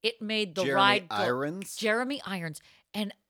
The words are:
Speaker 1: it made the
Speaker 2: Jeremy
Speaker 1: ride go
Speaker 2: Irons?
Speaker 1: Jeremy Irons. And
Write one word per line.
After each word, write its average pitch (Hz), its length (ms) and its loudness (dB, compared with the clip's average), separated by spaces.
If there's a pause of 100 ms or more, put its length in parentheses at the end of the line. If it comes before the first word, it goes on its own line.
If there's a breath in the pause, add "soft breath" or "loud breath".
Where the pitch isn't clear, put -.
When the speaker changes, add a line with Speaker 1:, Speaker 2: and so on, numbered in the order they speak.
Speaker 1:
it 220 200 -2
made 214 320 -2
the 190 100 0
Speaker 2:
Jeremy 175 120 2
Speaker 1:
ride 196 320 6
go 151 80 -2
Speaker 2:
Irons? 165 600 0
Speaker 1:
Jeremy 247 500 0
Irons. 170 340 -6 (340 soft breath)
And 208 180 -4 (180)